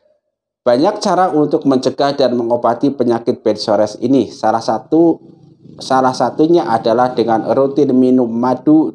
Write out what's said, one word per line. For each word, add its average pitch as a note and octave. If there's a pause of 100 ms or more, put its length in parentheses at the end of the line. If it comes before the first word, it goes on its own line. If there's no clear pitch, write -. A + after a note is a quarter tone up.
(640)
Banyak D#3
cara F3+
untuk D3+
mencegah C#3
dan B2
mengobati A#2+
penyakit A#2
bed G#2+
sores G#2+
ini. B2
Salah A2+
satu, D#3 (640)
salah C3
satunya D#3
adalah A#2+
dengan A2+
rutin C3+
minum B2+
madu B2+